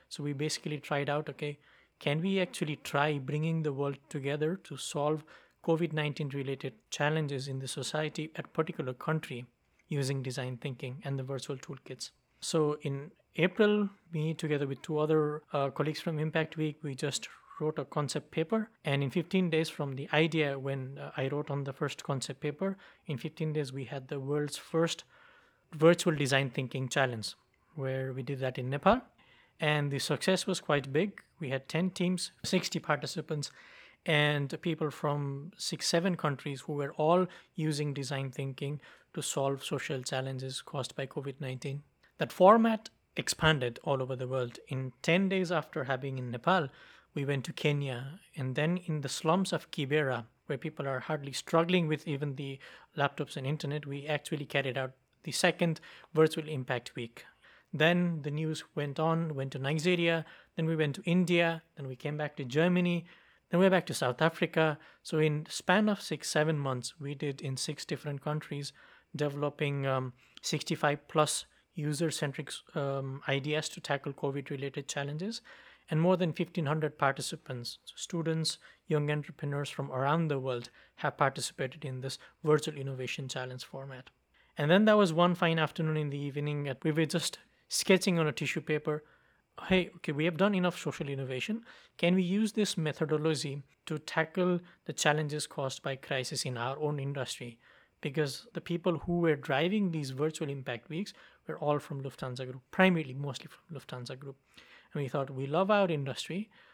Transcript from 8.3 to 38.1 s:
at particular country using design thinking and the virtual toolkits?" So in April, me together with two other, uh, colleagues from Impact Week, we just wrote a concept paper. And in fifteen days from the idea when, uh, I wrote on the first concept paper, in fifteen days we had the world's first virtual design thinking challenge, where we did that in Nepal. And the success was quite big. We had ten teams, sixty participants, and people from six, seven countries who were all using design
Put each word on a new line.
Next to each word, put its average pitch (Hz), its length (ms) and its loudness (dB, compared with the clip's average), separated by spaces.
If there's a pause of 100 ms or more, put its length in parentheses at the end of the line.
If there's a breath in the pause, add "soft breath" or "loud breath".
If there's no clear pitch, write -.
at - 160 -10
particular 156 420 -2
country 139 520 -2 (420)
using 139 340 -2
design 127 360 -6
thinking 131 460 -8
and 139 140 -2
the 131 60 -4
virtual 135 320 -6
toolkits?" - 560 -14 (280)
So 151 420 2
in 139 280 -4 (280)
April, 208 520 4 (220)
me 160 200 0
together 151 340 -2
with 135 140 -6
two 151 180 -2
other, 151 440 2 (100)
uh, 143 180 2
colleagues 151 300 -2
from 160 180 -4
Impact 156 380 0
Week, 156 260 -2
we 143 120 -6
just 135 340 -4 (320)
wrote 151 180 -2
a 143 60 -4
concept - 460 -4
paper. 214 400 0 (140)
And 143 180 2
in 135 80 0
fifteen 180 400 2
days 160 180 2
from 139 280 -4
the 135 160 -8
idea 151 460 4
when, 135 400 -4
uh, 143 180 -10
I 135 120 0
wrote 143 220 -2
on 139 140 0
the 135 80 -4
first - 300 -4
concept 139 380 -4
paper, 190 380 -2 (280 loud breath)
in 139 120 -4
fifteen 156 340 -4
days 147 200 -2
we 135 120 -6
had 131 240 -10
the 147 120 -4
world's 143 360 -2
first - 480 0 (680 soft breath)
virtual 165 420 6
design 139 340 2
thinking 131 400 -4
challenge, 123 460 0 (400)
where 131 380 -4
we 131 100 -6
did 135 180 -4
that 127 180 -2
in 127 120 -4
Nepal. 190 320 4 (580 soft breath)
And 151 300 2
the 139 80 0
success 170 480 2
was 185 140 -2
quite 143 320 0
big. 185 300 0 (160)
We 143 120 -6
had 131 180 -4
ten 180 220 0
teams, 180 420 -2 (100)
sixty - 360 0
participants, 147 720 -2 (560 loud breath)
and 147 560 2
people 160 280 0
from 143 680 -4
six, - 280 -6
seven 175 300 2
countries 139 460 -4
who - 100 -8
were 143 200 -4
all 175 340 4 (280 loud breath)
using 147 380 0
design 135 380 -4